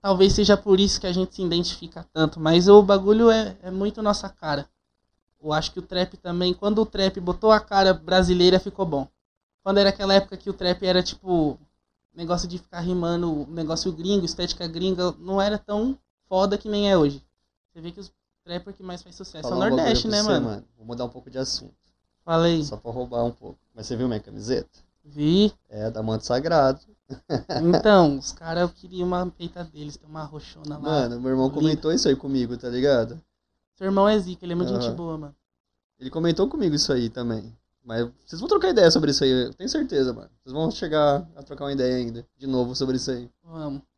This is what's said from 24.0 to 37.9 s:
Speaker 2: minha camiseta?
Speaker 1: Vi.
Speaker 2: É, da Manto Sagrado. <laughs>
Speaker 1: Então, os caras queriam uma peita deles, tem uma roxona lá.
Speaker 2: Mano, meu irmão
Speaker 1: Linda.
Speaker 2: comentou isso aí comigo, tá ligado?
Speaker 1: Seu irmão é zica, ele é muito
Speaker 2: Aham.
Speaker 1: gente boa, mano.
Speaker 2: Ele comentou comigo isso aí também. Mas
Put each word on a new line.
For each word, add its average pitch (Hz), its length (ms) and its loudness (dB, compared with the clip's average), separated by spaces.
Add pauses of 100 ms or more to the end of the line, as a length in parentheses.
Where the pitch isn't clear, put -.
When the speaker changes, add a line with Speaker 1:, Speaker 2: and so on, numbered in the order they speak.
Speaker 2:
minha 110 120 -4
camiseta? 107 580 -8 (260)
Speaker 1:
Vi. 156 480 2 (160)
Speaker 2:
É, 107 220 -6
da 110 120 -8
Manto 110 220 -4
Sagrado. 139 560 0 (280)
<laughs> - 540 -8
Speaker 1:
Então, 175 540 4
os - 160 -10
caras 170 400 -4
queriam 180 340 -10
uma 180 200 -2
peita 175 380 -14
deles, 151 340 -16
tem 156 100 -20
uma 156 160 -14
roxona 151 520 -16
lá. 147 40 -16
Speaker 2:
Mano, 131 400 -2
meu 131 120 -2
irmão 131 160 2
Speaker 1:
Linda. 139 120 -4
Speaker 2:
comentou 156 320 0
isso - 160 0
aí 139 80 4
comigo, 131 400 -4
tá 123 140 -10
ligado? 127 500 0 (540)
Speaker 1:
Seu 190 120 -14
irmão 196 220 4
é 214 100 4
zica, 180 280 -8
ele 175 80 -6
é - 20 -2
muito 175 160 -2
Speaker 2:
Aham. - 80 -2
Speaker 1:
gente 120 140 -4
boa, 165 240 -8
mano. 147 160 -16 (640)
Speaker 2:
Ele 127 100 -14
comentou 170 400 0
comigo 214 260 -2
isso 143 160 -2
aí 120 200 0
também. 113 440 -8 (300)
Mas 117 240 -4 (160)